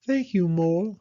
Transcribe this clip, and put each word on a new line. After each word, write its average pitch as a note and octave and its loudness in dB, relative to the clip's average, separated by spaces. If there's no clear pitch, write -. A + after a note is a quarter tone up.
Thank C4 -2
you, F#3 2
Mole E3 0